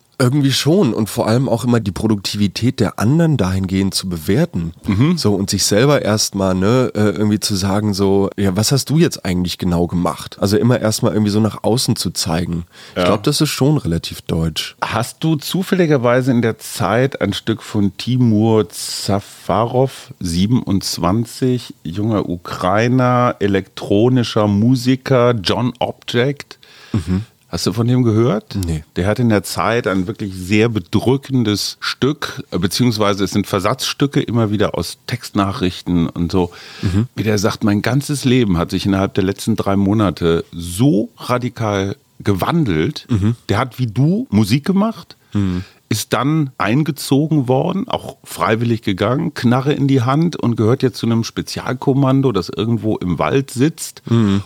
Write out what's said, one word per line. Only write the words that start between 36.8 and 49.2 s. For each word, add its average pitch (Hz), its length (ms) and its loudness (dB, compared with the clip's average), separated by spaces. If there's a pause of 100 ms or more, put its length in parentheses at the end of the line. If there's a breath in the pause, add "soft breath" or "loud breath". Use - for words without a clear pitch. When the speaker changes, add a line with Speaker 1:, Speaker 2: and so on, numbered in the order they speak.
Speaker 1:
Mhm. 104 240 0 (100)
Speaker 2:
wie 107 60 -4
der 107 160 0
sagt, 98 260 -2
„Mein 104 160 2
ganzes 135 460 -2
Leben 117 320 4
hat 85 120 -2
sich 92 140 -2
innerhalb 95 300 0
der 98 100 0
letzten 98 320 -2
drei 98 200 -2
Monate 95 760 2
so 117 640 0
radikal 113 800 -4 (240)
gewandelt.“ 104 880 0
Speaker 1:
Mhm. 110 260 0 (140)
Speaker 2:
Der 98 80 0
hat 123 220 -4
wie 127 80 -2
du 156 420 0
Musik 104 380 2
gemacht, 202 500 -2 (160 soft breath)
Speaker 1:
Mhm. 95 320 -2 (260 loud breath)
Speaker 2:
Ist - 220 -4
dann 139 460 0
eingezogen 143 880 0
worden, 135 400 0
auch - 340 -6
freiwillig 113 600 -2
gegangen, 113 520 -2